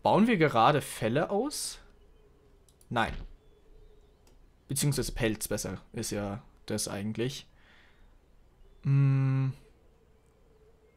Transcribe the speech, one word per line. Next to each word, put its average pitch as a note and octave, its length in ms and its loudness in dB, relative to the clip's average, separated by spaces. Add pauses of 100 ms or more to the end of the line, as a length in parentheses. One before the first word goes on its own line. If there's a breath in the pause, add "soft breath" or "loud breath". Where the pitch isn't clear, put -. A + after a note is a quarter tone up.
Bauen D#3 240 6
wir A#3 120 2
gerade B2 420 6
Fälle B2 480 -2
aus? A3+ 500 -4 (1080)
Nein. A#2 240 -2 (1500)
Beziehungsweise C#3 460 -2
Pelz A2 340 -2
besser G2 300 -6 (160)
ist A#2 180 -8
ja G2+ 320 -6 (220)
das - 240 -4
eigentlich. A2 580 -6 (1400 soft breath)
Hm. C3+ 680 2 (1400 soft breath)